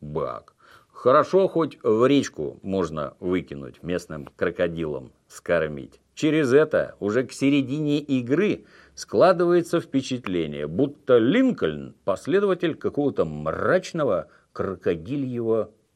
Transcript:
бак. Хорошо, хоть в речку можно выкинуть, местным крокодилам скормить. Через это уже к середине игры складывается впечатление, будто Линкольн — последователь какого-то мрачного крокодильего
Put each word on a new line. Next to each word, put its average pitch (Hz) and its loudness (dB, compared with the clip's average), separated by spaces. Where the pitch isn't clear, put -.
бак. 73 -8
Хорошо, 147 4
хоть 160 -2
в 117 4
речку 131 0
можно 80 -4
выкинуть, 73 -6
местным 80 -8
крокодилам 82 -4
скормить. 78 -4
Через 147 0
это 131 2
уже 104 0
к 117 -8
середине 143 0
игры 139 -2
складывается 170 2
впечатление, 87 -4
будто 123 2
Линкольн — 110 2
последователь 175 0
какого-то 135 -2
мрачного 90 -2
крокодильего 110 -4